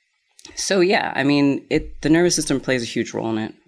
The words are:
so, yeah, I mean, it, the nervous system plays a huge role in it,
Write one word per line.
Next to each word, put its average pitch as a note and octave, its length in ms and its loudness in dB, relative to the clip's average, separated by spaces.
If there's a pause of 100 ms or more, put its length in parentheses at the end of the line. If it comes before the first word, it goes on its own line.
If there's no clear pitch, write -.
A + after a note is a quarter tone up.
(560)
so, F#3+ 260 0
yeah, F3+ 340 2
I C3+ 80 0
mean, C#3+ 460 2
it, - 320 -4
the D3 80 2
nervous E3+ 260 4
system D3 240 -2
plays B2+ 240 -2
a - 20 -6
huge A2+ 280 -4
role A2 180 -4
in A2 60 -2
it, A2 160 -6 (140)